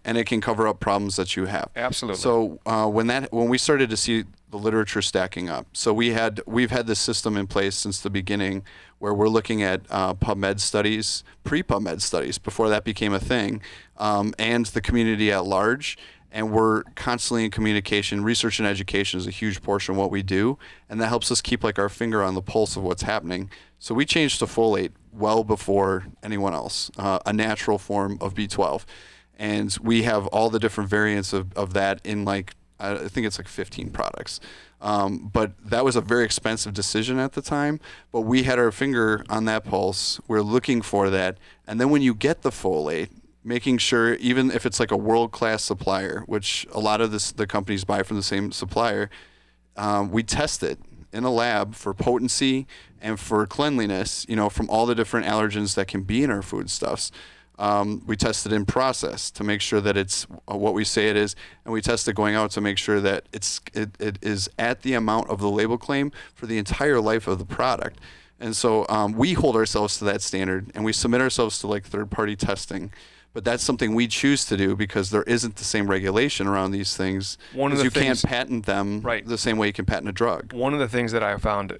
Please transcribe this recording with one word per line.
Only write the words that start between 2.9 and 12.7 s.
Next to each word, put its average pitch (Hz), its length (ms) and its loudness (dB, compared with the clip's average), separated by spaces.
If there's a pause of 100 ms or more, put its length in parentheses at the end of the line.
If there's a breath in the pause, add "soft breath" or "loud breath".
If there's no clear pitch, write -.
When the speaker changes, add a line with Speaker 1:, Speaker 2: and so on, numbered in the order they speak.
Speaker 1:
that, 131 260 -2
when 117 160 2
we 127 80 4
started 135 320 2
to 110 80 -2
see 110 280 0 (260)
the 104 80 -10
literature 107 440 2
stacking 92 460 -2
up, 65 240 -6
so - 200 0
we 117 200 2
had, 113 340 0
we've 113 240 2
had 120 160 0
this 110 140 0
system 110 360 0
in 98 100 0
place 98 280 0
since - 260 -4
the 98 100 -4
beginning 98 540 -2 (340 loud breath)
where 104 160 -2
we're 104 140 4
looking 110 340 2
at, 95 280 0
uh, 95 240 0
PubMed 98 460 0
studies, 107 640 0 (220 loud breath)
pre-pub 135 380 0
med 90 200 -4
studies, 73 360 -2
before 110 300 0
that 104 160 2